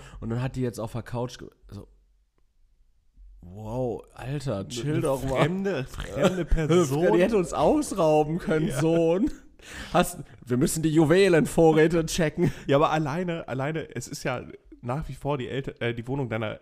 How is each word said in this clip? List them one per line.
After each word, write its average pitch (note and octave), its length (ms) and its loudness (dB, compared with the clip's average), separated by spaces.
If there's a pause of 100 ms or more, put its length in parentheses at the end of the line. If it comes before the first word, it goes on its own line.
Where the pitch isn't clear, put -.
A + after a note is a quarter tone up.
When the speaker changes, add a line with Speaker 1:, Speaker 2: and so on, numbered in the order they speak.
(200)
Speaker 1:
und A2 100 -8
dann A#2 100 -4
hat C3 160 -6
die B2+ 60 -4
jetzt A#2+ 180 -4
auf A2+ 120 -8
der A2+ 100 -8
Couch B2 360 -8
ge-, - 120 -18 (180)
so, - 180 -16 (1600)
„Wow, G#2+ 600 -6 (120)
Alter, B2+ 540 -6
chill C#3+ 260 -4
Speaker 2:
Eine E3 80 0
Speaker 1:
doch C3+ 200 -2
mal.“ C3 220 -2
Speaker 2:
fremde, F3+ 400 -2
fremde D#3 600 -2
Speaker 1:
<laughs> - 20 -4
Speaker 2:
Person. D#3+ 680 2
Speaker 1:
Die F3 100 4
hätte A3 140 2
uns F3+ 160 0
ausrauben D#3+ 840 2
können, D#3 300 0
Speaker 2:
Ja. C3+ 120 -4
Speaker 1:
Sohn. E3 500 2 (600)
Hast, F3 260 2 (260)
wir B2 140 -2
müssen D#3+ 240 0
die D#3+ 80 2
Juwelenvorräte D#3+ 1120 6
checken. D#3+ 480 0 (140)
Speaker 2:
Ja, C#3 100 4
aber C#3+ 140 4
alleine, D#3+ 580 -4
alleine, C#3 480 -6
es - 120 -10
ist - 140 -12
ja B2+ 200 -4 (400)
nach C3 260 -6
wie C3+ 60 -12
vor C#3+ 240 -4
die A#2+ 100 -6
Elter-, C3 320 -8
äh, A#2 140 -2
die A#2 120 -10
Wohnung C3 220 -4
deiner A2 340 -4